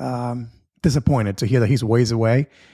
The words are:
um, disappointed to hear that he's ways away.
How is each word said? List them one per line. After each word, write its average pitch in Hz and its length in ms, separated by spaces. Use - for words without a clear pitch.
um, 120 500
disappointed 120 560
to 117 100
hear 123 140
that 110 60
he's 117 180
ways 117 260
away. 113 360